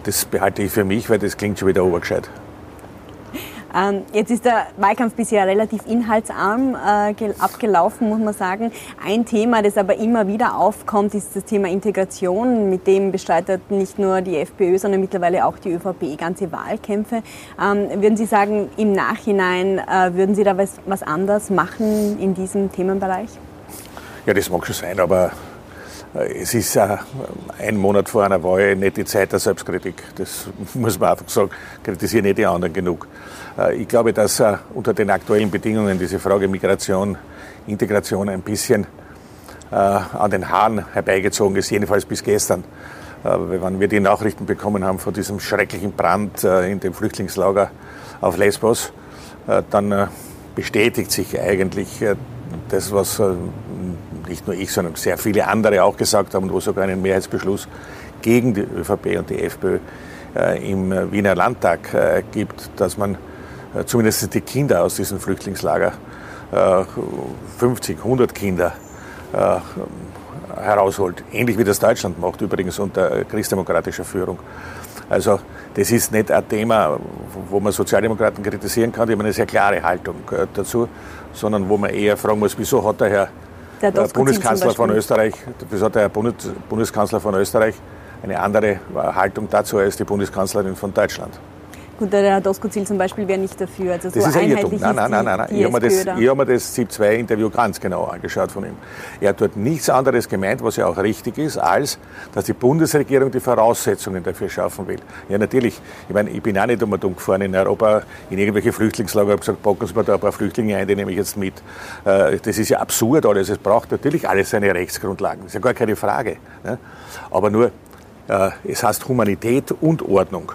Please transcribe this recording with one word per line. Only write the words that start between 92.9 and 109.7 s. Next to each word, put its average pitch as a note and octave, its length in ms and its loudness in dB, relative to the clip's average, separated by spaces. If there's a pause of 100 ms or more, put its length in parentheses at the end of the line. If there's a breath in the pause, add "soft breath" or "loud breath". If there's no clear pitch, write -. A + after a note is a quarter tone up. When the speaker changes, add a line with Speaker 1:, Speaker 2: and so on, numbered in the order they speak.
Speaker 2:
Beispiel F#3+ 300 -2
wäre F#3+ 100 0
nicht F#3+ 220 -6
dafür. F#3 320 -4
Also F3 160 -4
Speaker 1:
Das F3+ 60 -8
Speaker 2:
so F#3+ 160 4
Speaker 1:
ist C#3+ 60 2
ein E3+ 120 6
Irrtum. - 240 2
Speaker 2:
einheitlich G#2 80 -2
Speaker 1:
Nein, G2 100 2
Speaker 2:
ist G2 60 2
Speaker 1:
nein, G2+ 100 2
Speaker 2:
die, - 60 0
Speaker 1:
nein, G#2 120 2
nein, G2 140 2
nein. A2+ 120 -2
Speaker 2:
die G#3 80 0
Speaker 1:
Ich G3 60 6
habe A#2+ 160 4
mir A#2+ 60 2
Speaker 2:
S A2 60 6
P F#3+ 80 4
Ö F#3 40 -2
Speaker 1:
das, - 0 -
Speaker 2:
da. F#3 160 -2
Speaker 1:
ich A#2+ 80 6
habe C3+ 100 4
mir B2+ 140 4
das - 220 0
sieb A#2+ 160 -2
zwei G#2+ 260 4
Interview A2 340 0
ganz A2 280 0
genau F2 260 -2
angeschaut F#2 460 -4
von G2 140 -8
ihm. E2 120 -10 (440 loud breath)
Er G2+ 80 2
hat G2 120 0
dort G#2 160 0
nichts C#3 340 0
anderes C3 380 2
gemeint, G#2+ 360 -2
was A2+ 120 -2
ja G#2 100 2
auch E2+ 100 0
richtig G#2+ 420 -2
ist, C#3+ 200 -4
als G#2+ 400 0 (360 loud breath)
dass G2+ 100 -2
die G#2+ 100 -2
Bundesregierung C#3 760 2
die B2+ 100 -2
Voraussetzungen G#2+ 840 2
dafür F#2 240 -6
schaffen F#2 400 -4
will. F#2 100 -6 (300 loud breath)
Ja, G2 100 0
natürlich. A2 420 2 (280 loud breath)
Ich F2+ 60 -8
meine, G#2 160 2
ich G#2+ 120 -6
bin G2+ 160 0
auch G#2 80 4
nicht A#2 160 2
um G#2 100 0
und F#2 120 -2
um F#2+ 100 0
gefahren F#2+ 280 0
in F#2+ 120 -2
Europa, G2+ 480 4 (280 loud breath)
in F#2+ 80 -4
irgendwelche G2+ 340 2
Flüchtlingslager, G#2 600 2
habe G2+ 80 2
gesagt, G2+ 220 -4
packen G#2 240 0